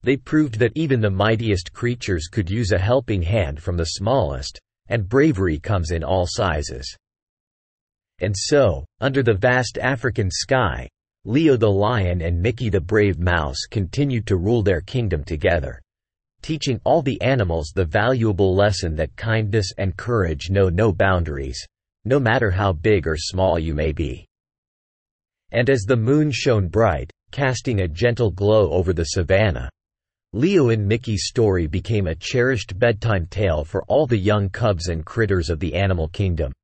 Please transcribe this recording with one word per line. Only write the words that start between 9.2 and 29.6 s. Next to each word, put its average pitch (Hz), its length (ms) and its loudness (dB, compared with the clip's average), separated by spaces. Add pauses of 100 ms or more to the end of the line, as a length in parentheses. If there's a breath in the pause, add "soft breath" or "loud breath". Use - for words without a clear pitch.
the 117 140 2
vast 123 440 0
African 117 520 -2
sky, 85 580 -2 (360)
Leo 139 320 4
the 110 120 4
lion 98 540 0
and 85 180 -2
Mickey 117 280 -2
the 98 120 2
brave 101 380 2
mouse 85 500 0
continued 117 600 -2
to 98 80 2
rule 104 260 2
their 92 180 2
kingdom 92 440 -4
together, 78 580 -2 (580)
teaching 143 440 -4
all 156 180 2
the 131 180 -2
animals 87 540 0
the 92 100 0
valuable 104 680 2
lesson 98 400 2
that 78 220 -6
kindness 110 600 -2
and 92 200 -4
courage 87 540 -2
know 98 180 4
no 98 240 2
boundaries, 82 760 -2 (380)
no 131 160 2
matter 117 320 2
how 98 200 0
big 82 360 2
or 78 80 -2
small 92 420 0
you 80 160 -2
may 78 160 -2
be. 67 340 -6 (1300)
And 113 180 0
as 135 140 2
the 120 140 2
moon 143 340 2
shone 110 380 0
bright, 85 420 0 (220)
casting 127 480 -2
a 92 80 -2
gentle 113 420 0
glow 101 400 4
over 90 220 0
the 82 140 0
savanna, 87 640 0 (640)